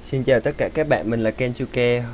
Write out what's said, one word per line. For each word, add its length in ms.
Xin 180
chào 160
tất 180
cả 120
các 180
bạn, 220
mình 140
là 80
Kensuke. 720